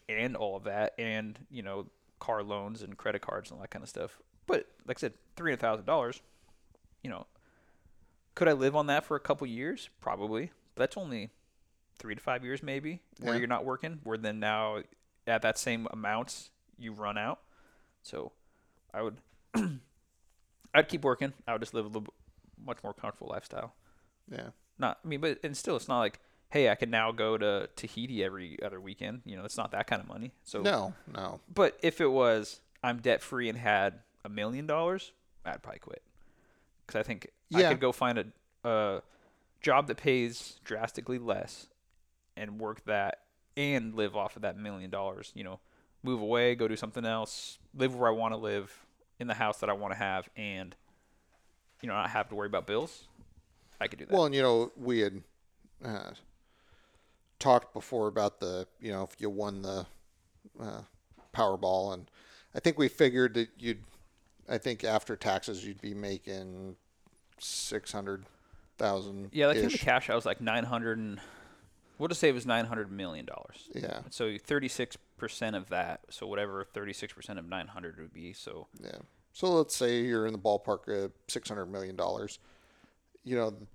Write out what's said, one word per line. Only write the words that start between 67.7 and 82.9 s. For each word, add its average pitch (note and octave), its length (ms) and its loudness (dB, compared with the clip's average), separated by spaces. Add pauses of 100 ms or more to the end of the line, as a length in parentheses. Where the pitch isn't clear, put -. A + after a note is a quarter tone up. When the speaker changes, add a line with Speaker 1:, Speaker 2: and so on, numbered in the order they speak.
Speaker 2:
hundred G2 340 -6 (520)
thousand. G2 540 -2
Speaker 1:
Yeah, C#3+ 160 6
like, D3 100 6
in G#2+ 140 4
the - 60 0
cash, B2+ 320 4
I A2 60 4
was, A#2 100 0
like, F#2+ 160 0
nine A#2 240 2
hundred A2+ 320 -2
and, G#2+ 240 -6 (760)
we'll D#3 120 -2
just E3+ 100 -2
say D#3+ 100 8
it C#3 40 6
was B2 120 -2
nine A#2 200 4
hundred A2 260 -4
million F2 340 -8
dollars. - 480 -14
Speaker 2:
Yeah. - 360 -6
Speaker 1:
So A2 280 -4
thirty-six C3 600 -2 (260)
percent A2+ 320 -4
of F#2+ 140 -6
that, F2 400 -2
so - 180 -10
whatever G2+ 360 -2
thirty-six G2+ 500 -8
percent - 260 -12
of E2 60 -12
nine F2 220 -6
hundred E2+ 320 -12
would D#2+ 140 -16
be, E2+ 200 -14
so - 340 -14 (140)
Speaker 2:
Yeah. - 180 -12 (320)
So - 160 0
let's E3 280 6
say A#2+ 260 4
you're A#2 260 2
in A2 60 0
the G#2 60 -6
ballpark G2+ 480 2 (180)
of F#2 60 -6 (160)
six - 220 -6
hundred G2+ 180 -4
million F#2+ 280 -6
dollars. F#2 440 -2 (840)